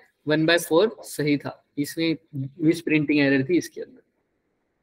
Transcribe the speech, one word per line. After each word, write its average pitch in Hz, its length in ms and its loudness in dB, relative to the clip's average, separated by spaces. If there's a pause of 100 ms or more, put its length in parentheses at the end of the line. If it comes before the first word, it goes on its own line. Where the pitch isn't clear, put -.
(260)
वन 156 200 2
बाय 170 120 4
फ़ोर 170 420 2
सही 147 380 -2
था। - 260 -12 (140)
इसमें 160 380 -2 (440)
मिस 165 200 2
printing 151 400 0
error 139 280 2
थी 120 100 2
इसके - 220 -8
अंदर, - 220 -16 (800)